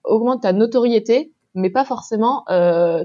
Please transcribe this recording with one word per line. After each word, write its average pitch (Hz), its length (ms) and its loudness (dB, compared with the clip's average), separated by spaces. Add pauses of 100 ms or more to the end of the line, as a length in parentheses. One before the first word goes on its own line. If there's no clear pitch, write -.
augmente 233 360 0
ta 185 120 0
notoriété, 233 800 0 (220)
mais 185 160 -2
pas 254 120 0
forcément, 233 680 -4
euh, 170 540 2